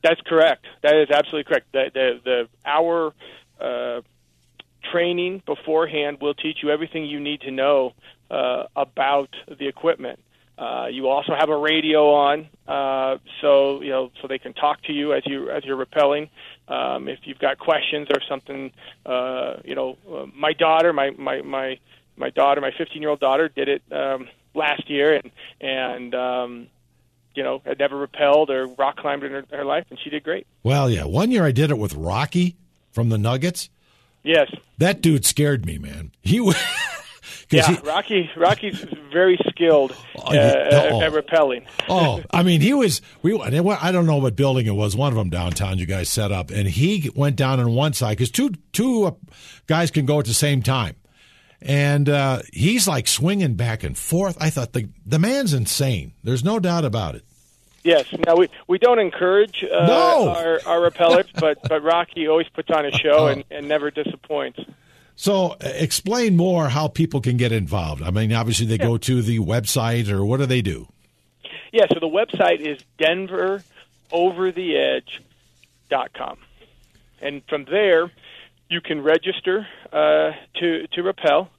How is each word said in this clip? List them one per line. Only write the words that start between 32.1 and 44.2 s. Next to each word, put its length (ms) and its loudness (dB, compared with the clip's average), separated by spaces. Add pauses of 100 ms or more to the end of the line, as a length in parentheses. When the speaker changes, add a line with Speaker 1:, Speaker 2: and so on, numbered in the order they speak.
Speaker 2:
from 180 0
the 80 0
Nuggets. 520 -2 (520)
Speaker 1:
Yes. 300 2 (260)
Speaker 2:
That 240 2
dude 240 4
scared 400 0
me, 140 -8
man. 320 -12 (100)
He 180 2
wa-, 140 4
<laughs> 0 -
'cause 80 0 (880)
Speaker 1:
Yeah, 200 6
Speaker 2:
he 60 2 (100)
Speaker 1:
Rocky, 500 0
Rocky's 420 2 (320)
very 260 6 (120)
skilled, 460 4 (200)
Speaker 2:
Oh, 180 -4
yeah. 80 6
Speaker 1:
uh, 340 4
at, 180 6
Speaker 2:
Oh. 80 2
Speaker 1:
at 100 2
rappelling. 540 0 (240)
Speaker 2:
Oh, 320 2 (100)
I 120 2
mean, 180 4
he 120 4
was, 280 2 (220)
we, 180 2
I 500 0
don't 140 2
know 120 2
what 180 0